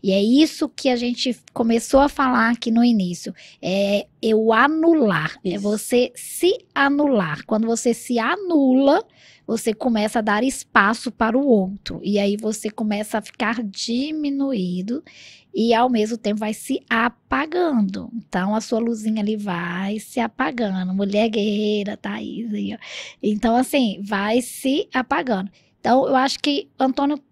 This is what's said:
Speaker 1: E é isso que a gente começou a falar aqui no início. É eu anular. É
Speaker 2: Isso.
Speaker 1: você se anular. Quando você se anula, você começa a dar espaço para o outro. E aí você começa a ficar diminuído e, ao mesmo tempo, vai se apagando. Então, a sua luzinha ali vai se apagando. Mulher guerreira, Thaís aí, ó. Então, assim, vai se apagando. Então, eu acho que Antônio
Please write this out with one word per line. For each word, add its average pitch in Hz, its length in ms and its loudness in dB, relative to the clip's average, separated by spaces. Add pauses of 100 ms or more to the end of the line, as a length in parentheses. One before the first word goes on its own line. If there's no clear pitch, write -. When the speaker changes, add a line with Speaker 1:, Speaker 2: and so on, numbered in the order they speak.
Speaker 1:
E 196 100 0
é 196 120 4
isso 294 440 4
que - 220 -2
a 247 60 2
gente 240 420 -4 (160)
começou 233 460 2
a 285 100 6
falar 247 420 2
aqui 233 200 -2
no 233 120 4
início. 190 480 0 (300)
É 202 460 0 (120)
eu 220 320 2
anular. 269 840 4 (100)
É 190 40 0
Speaker 2:
Isso. 185 120 -4
Speaker 1:
você 220 540 0
se - 420 0 (160)
anular. 277 720 2
Quando 220 220 0
você 233 260 0
se 240 240 -2
anula, 285 880 4 (400)
você 226 300 -2
começa 220 440 0
a - 40 -2
dar 214 200 2
espaço 233 680 0
para 226 260 0
o 277 80 2
outro. 196 560 0
E 202 160 0
aí 202 180 2
você 214 360 -6
começa 214 480 -4
a - 20 -6
ficar 226 400 -4
diminuído 247 1400 -4 (500)
e, 226 200 0
ao 233 160 4
mesmo 226 280 0
tempo, 208 220 -4
vai 214 140 -4
se - 360 -6
apagando. 240 1300 -2
Então, 202 400 -4
a 220 60 -2
sua 226 180 -2
luzinha 220 420 -2
ali 214 140 -2
vai 190 640 -6
se - 200 -8
apagando. 226 720 -4
Mulher 202 360 0
guerreira, 208 680 -2
Thaís 214 560 -8
aí, 202 200 -6
ó. - 40 -12 (440)
Então, 214 340 2
assim, 247 460 0
vai 208 400 -2
se 277 520 -4
apagando. 254 580 -2 (320)
Então, 254 240 4
eu 269 80 2
acho 262 240 2
que 285 300 -2 (100)
Antônio 277 400 0 (120)